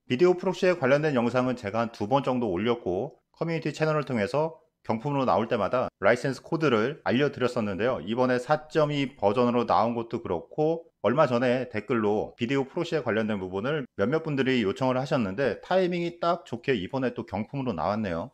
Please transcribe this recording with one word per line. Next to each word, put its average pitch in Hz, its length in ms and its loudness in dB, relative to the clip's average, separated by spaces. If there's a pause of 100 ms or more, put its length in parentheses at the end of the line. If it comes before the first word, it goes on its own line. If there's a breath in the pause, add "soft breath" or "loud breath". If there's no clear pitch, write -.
비디오 175 280 4
프록시에 180 400 0
관련된 143 400 2
영상은 123 420 0
제가 104 240 -4
한 113 100 -4
두 104 160 -6
번 139 160 2
정도 123 260 -2
올렸고 107 680 -2 (160)
커뮤니티 160 400 -4
채널을 156 320 0
통해서 143 520 -2 (260)
경품으로 131 420 -2
나올 107 220 2
때마다 110 420 0 (100)
라이센스 120 420 2
코드를 143 640 0
알려드렸었는데요. 113 1000 0
이번에 123 340 0
사점이 147 760 0
버전으로 120 500 2
나온 107 300 2
것도 117 260 -6
그렇고 151 640 -4 (160)
얼마 135 260 4
전에 123 420 0
댓글로 107 680 -2
비디오 131 280 0
프록시에 165 380 -4
관련된 107 360 0
부분을 101 460 -4 (120)
몇몇 135 260 0
분들이 131 400 2
요청을 127 340 0
하셨는데 127 640 0
타이밍이 175 600 -2
딱 175 240 0
좋게 127 300 -2
이번에 120 380 -2
또 110 120 -8
경품으로 117 480 -4
나왔네요. 92 600 -2